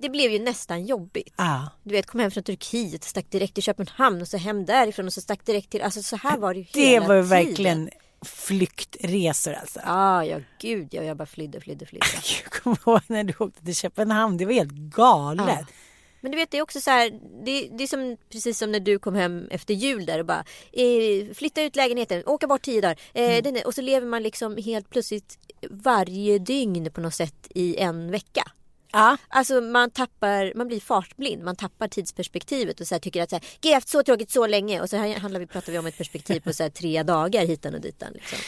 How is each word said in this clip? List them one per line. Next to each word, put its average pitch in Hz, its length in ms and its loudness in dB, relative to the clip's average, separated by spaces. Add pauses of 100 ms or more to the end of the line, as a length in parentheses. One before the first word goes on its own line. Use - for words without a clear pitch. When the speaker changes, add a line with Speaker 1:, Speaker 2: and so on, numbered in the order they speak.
Speaker 1:
Det 285 80 -4
blev 262 220 2
ju 208 80 2
nästan 208 460 -6
jobbigt. 208 520 -6
Speaker 2:
Ja. 147 320 0 (140)
Speaker 1:
Du 202 120 -12
vet, 196 100 2
kom - 140 -6
hem 208 120 0
från 196 120 -6
Turkiet, 190 600 -6
stack - 280 -6
direkt 196 220 -2
till 202 100 -4
Köpenhamn 202 580 0
och - 60 -8
så 208 100 -6
hem 196 280 -4
därifrån 208 400 2
och 180 80 -6
så 190 80 -8
stack - 240 -6
direkt 208 240 -2
till, 208 120 -6
alltså 202 220 -4
så - 120 -6
här 277 220 0
var 202 160 0
det 185 60 -8
ju 180 140 -12
Speaker 2:
Det 285 120 2
Speaker 1:
hela 233 220 8
Speaker 2:
var 196 80 8
ju 190 80 8
Speaker 1:
tiden. 180 220 6
Speaker 2:
verkligen 165 440 0 (680)
flyktresor, 175 960 -2
alltså. - 320 -12
Speaker 1:
Ja, 180 400 4
ja, 160 140 -2 (220)
gud, 208 300 -4
ja, 175 120 -6
jag 156 140 -6
bara 156 80 -8
flydde, 147 360 -12
flydde, 151 240 -14
flydde. - 260 -6
Speaker 2:
<laughs> - 320 -4
Jag - 80 -18
kommer - 260 0 (100)
ihåg 233 200 6
när 214 160 0
du 190 160 -2
åkte - 260 -6
till - 100 -6
Köpenhamn, 214 640 0
det 175 80 -2
var 214 80 0
helt 170 180 2
galet. 151 760 4
Speaker 1:
Ja. 151 180 0 (560)
Men 262 100 -8
du 302 60 -6
vet, 330 140 -2
det 285 60 -2
är 294 40 2
också 302 200 -6
så - 100 0
här, 240 180 6 (360)
det, 269 320 -2
det 262 60 -4
är 269 40 -4
som, 262 300 -4 (140)
precis 226 260 -4
som 214 140 -2
när 208 80 0
du 196 200 2
kom 196 160 -2
hem 175 360 -2
efter 190 220 -4
jul 214 320 -2
där 160 140 0
och 165 60 -2
bara, 165 200 -2 (280)
eh, 220 600 2
flytta 302 280 -4
ut 302 140 -2
lägenheten, 240 500 0
åka 294 220 0
bort 269 140 2
tio 226 200 0
dagar. 175 180 2 (140)
Eh, 240 100 0
Speaker 2:
Mm. 233 200 4
Speaker 1:
den 262 140 -2
är, - 100 -4
och 247 60 -2
så - 80 -6
lever 254 260 2
man 233 160 -2
liksom 214 340 -4
helt 214 320 -6
plötsligt - 480 -6 (320)
varje 202 720 2
dygn 185 520 -2
på 175 100 -10
något 165 120 -4
sätt - 360 -6
i 180 280 -2
en 170 340 -2
vecka. - 320 -2 (520)
Speaker 2:
Ja. 226 220 8 (120)
Speaker 1:
Alltså 262 320 2
man 240 300 4
tappar, 202 640 -2
man 240 120 -4
blir 233 120 -6
fartblind, 220 640 -2
man 180 120 -6
tappar 208 320 -8
tidsperspektivet 185 960 -6
och 170 60 -8
så 185 80 -4
här, 170 40 0
tycker 175 240 -4
att 170 60 -6
så 190 60 -4
här, 165 60 -4
"Gud, - 200 -18
jag 320 80 2
har 302 60 8
haft 262 140 0
så 285 140 4
tråkigt 226 280 2
så 233 160 4
länge", 208 340 0
och 185 80 -4
så 202 80 0
här 214 220 -2
handlar 190 200 -6
vi, 175 80 -10
pratar - 240 -10
vi 170 80 -2
om 165 60 -4
ett 160 120 -8
perspektiv 165 420 -4
på 160 140 -6
så 165 100 -2
här, 151 60 -2
tre 160 340 -2
dagar 170 420 2
hitan 160 280 -4
och - 80 -8
ditan, - 320 -12
liksom. - 240 -12 (100)